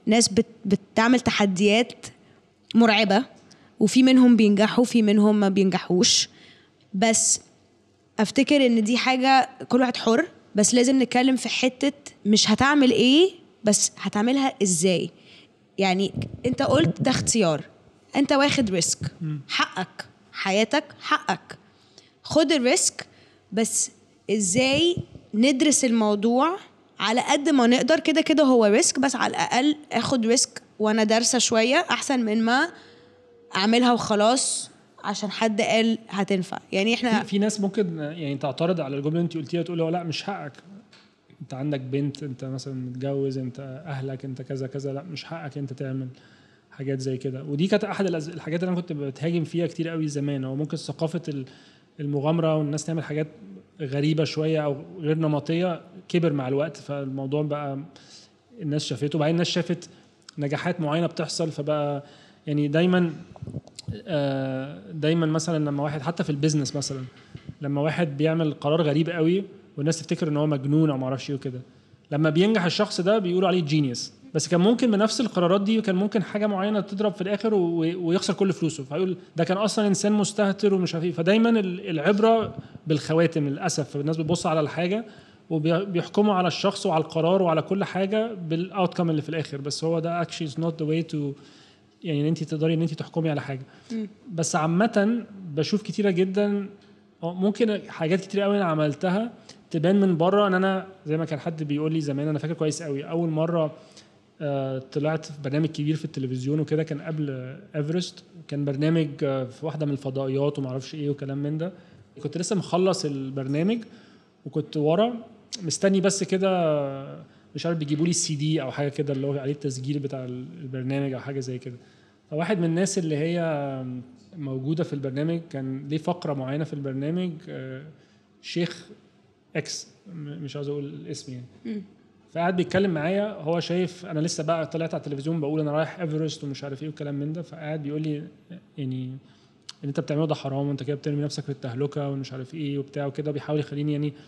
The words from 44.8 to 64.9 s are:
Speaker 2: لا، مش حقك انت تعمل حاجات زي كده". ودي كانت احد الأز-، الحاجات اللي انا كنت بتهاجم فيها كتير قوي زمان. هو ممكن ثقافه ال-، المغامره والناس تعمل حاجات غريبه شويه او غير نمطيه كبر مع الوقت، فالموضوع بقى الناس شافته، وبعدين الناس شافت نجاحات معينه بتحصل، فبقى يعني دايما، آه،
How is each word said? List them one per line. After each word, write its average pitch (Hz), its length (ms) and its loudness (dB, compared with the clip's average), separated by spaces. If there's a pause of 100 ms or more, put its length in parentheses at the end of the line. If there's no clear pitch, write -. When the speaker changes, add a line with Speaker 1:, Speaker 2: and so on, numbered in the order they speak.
Speaker 2:
لا، 139 100 -8
مش 165 220 -12
حقك 165 320 -12
انت 135 160 -8
تعمل 131 340 -6 (640)
حاجات 135 280 -4
زي 131 180 -4
كده". 131 260 -6
ودي 151 240 -2
كانت 208 160 2
احد 196 240 -2
الأز-، 165 260 -4
الحاجات 165 300 -4
اللي 185 80 -2
انا 180 100 -2
كنت 175 120 -8
بتهاجم 151 500 -2
فيها 170 240 -2
كتير 165 220 -4
قوي 160 180 -2
زمان. 143 360 -2
هو 131 120 -4
ممكن 151 220 -4
ثقافه 156 500 -4
ال-، 139 180 -6 (540)
المغامره 156 580 0
والناس 151 280 -2
تعمل 160 180 -4
حاجات 151 240 -4 (540)
غريبه 147 420 0
شويه 156 420 0
او 143 100 -2 (240)
غير 156 180 0
نمطيه 160 640 0 (280)
كبر 170 240 2
مع 139 140 -2
الوقت، 139 300 -2
فالموضوع 139 640 -6
بقى 147 380 -4 (800)
الناس 147 240 -2
شافته، 147 320 -4
وبعدين 156 180 2
الناس 170 120 2
شافت - 420 -4 (480)
نجاحات 151 440 -4
معينه 160 260 0
بتحصل، 160 440 -4
فبقى 147 520 -2 (440)
يعني 147 200 0
دايما، 175 460 2 (920)
آه، 139 720 -4 (100)